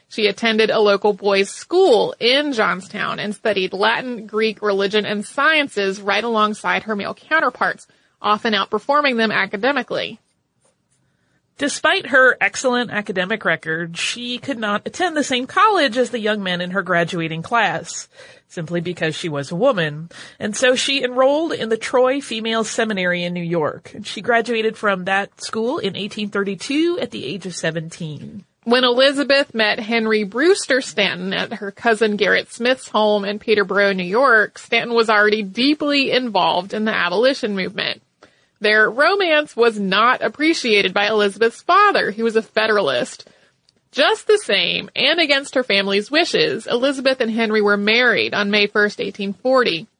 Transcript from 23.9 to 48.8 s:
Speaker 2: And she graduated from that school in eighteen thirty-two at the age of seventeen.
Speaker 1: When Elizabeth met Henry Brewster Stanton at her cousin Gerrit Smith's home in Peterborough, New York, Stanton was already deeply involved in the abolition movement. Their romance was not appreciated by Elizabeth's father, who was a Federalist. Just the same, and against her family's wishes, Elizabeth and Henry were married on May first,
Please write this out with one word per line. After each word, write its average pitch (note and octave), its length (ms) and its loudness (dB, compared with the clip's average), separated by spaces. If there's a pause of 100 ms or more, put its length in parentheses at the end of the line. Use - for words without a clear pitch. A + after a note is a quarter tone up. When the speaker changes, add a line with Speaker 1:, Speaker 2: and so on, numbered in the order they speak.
Speaker 2:
And G#3 120 -14
she - 140 -10
graduated A3+ 560 0
from F#3+ 300 -2
that G3 360 -2
school A#3 360 -4
in F#3+ 180 -6
eighteen G#3 320 -8
thirty-two C4+ 720 -2
at A#3+ 120 -6
the - 120 -10
age F#3 220 -8
of F3 80 -10
seventeen. D#3+ 920 -8 (200)
Speaker 1:
When B3 200 2
Elizabeth C4+ 680 2
met G#3+ 260 0
Henry A3 420 0
Brewster C4+ 580 2
Stanton F#3 520 -2
at F3+ 220 -4
her G3+ 180 -10
cousin A3 440 0
Gerrit F#3 360 2
Smith's B3+ 340 -2
home G#3 380 2
in G#3 160 -6
Peterborough, G3+ 520 2
New F#3 120 -2
York, A3 520 2
Stanton A#3 380 -2
was A#3 160 4
already G#3+ 320 4
deeply C#4 680 0
involved F#3+ 600 0
in G#3+ 120 -2
the A3 100 -2
abolition G#3 640 0
movement. F3+ 460 -6 (580)
Their G#3+ 280 4
romance D4+ 680 2
was A3+ 240 2
not G#3 420 2
appreciated A3 720 0
by G3+ 140 2
Elizabeth's G#3 540 0
father, F4 500 4
who G#3+ 100 -6
was A3+ 140 2
a A3 60 0
Federalist. G3+ 840 0 (640)
Just F4 380 0
the G#4+ 100 6
same, F3 560 -2
and D4+ 240 0
against C#4+ 380 0
her B3+ 80 0
family's G3 480 0
wishes, A3 560 0
Elizabeth C4 520 0
and A3+ 120 -2
Henry G#3+ 300 0
were G3+ 140 4
married G#3+ 560 2
on G3+ 200 0
May G#3 160 4
first, G#3 320 0